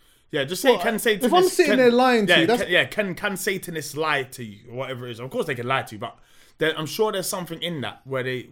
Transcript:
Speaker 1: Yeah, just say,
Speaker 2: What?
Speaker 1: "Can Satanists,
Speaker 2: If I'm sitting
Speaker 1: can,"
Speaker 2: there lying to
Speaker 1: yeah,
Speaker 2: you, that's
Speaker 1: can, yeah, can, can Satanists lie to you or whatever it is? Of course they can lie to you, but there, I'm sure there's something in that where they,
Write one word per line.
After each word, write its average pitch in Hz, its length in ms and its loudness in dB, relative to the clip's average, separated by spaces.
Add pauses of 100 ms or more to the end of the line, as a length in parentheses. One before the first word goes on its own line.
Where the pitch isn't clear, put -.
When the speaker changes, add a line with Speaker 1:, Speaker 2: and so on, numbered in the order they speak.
(300)
Speaker 1:
Yeah, 143 140 -2
just 180 180 -6
say, 262 100 6
Speaker 2:
What? 185 100 4
Speaker 1:
"Can 220 160 0
Satanists, 220 280 0
Speaker 2:
If 233 80 4
I'm 370 140 6
sitting 330 240 4
Speaker 1:
can," 254 60 4
Speaker 2:
there 247 120 8
lying 240 360 4
to 180 60 4
Speaker 1:
yeah, 165 80 8
Speaker 2:
you, - 60 4
that's 233 160 2
Speaker 1:
can, 160 100 -4
yeah, 160 140 4
can, 196 280 -4
can 196 220 -4
Satanists 170 600 -6
lie 151 280 -2
to 123 200 -14
you 104 260 -16
or 117 60 -12
whatever 127 300 -8
it 123 60 -10
is? 110 80 -14
Of 131 100 -10
course 226 160 -4
they 143 80 -4
can 120 120 -8
lie 131 160 0
to - 120 -12
you, 104 40 -14
but 107 180 -10 (400)
there, 156 220 0
I'm 156 80 -6
sure 214 260 0
there's 185 160 -4
something 165 340 -8
in 165 200 -6
that 101 220 -10
where 131 180 -6
they, 127 300 -6